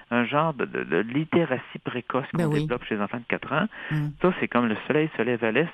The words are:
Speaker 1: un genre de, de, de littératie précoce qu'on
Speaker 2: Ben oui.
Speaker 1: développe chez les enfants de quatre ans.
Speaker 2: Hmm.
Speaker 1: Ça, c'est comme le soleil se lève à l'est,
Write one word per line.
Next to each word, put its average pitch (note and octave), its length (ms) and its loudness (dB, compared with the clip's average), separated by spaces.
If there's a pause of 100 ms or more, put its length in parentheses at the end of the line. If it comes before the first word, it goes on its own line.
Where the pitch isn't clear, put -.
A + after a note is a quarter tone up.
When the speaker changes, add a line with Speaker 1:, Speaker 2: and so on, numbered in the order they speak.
(120)
Speaker 1:
un A#2+ 120 2
genre D3 300 0
de, A#2+ 120 -2
de, B1+ 180 -4
de C#2+ 140 2
littératie B2+ 840 0
précoce B2+ 500 -2
qu'on D#3 60 -2
Speaker 2:
Ben E3+ 80 2
oui. D3+ 140 2
Speaker 1:
développe B2 240 -2
chez - 100 -2
les G#2 80 0
enfants G#2 160 -4
de - 80 -10
quatre G#2+ 260 -4
ans. E3+ 140 2 (240)
Speaker 2:
Hmm. D3+ 200 0 (100)
Speaker 1:
Ça, F3+ 180 6
c'est A#2 80 0
comme A#2+ 200 2
le G#2+ 100 2 (100)
soleil D3+ 300 2
se A#2 60 0
lève A#2+ 200 0
à A2+ 80 2
l'est, D3 240 2